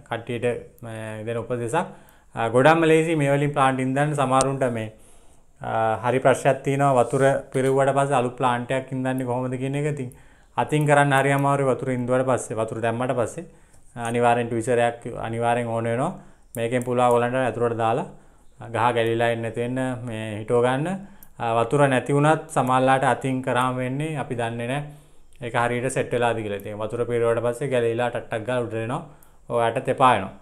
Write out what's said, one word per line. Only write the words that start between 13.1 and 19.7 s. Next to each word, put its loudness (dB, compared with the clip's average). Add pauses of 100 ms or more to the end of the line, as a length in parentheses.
පස්සේ -4 (520)
අනිවාර්යෙන් 2
ට්විසර් 0
එකක් 0 (220)
අනිවාර්යෙන් 0
ඕන -4
වෙනවා. -2 (420)
මේකෙන් -2
පුළුවන් 2
ඔයගලන්ට 2
ඇතුළට 0
දාලා 0 (640)
ගහ 2
ගැලිලා 2
එන්නේ -2
නැති -6
වෙන්න -4 (240)